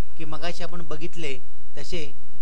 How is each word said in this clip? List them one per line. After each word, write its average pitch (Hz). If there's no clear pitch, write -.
की 160
मगाशी 160
आपण 165
बघितले 160
तसे 147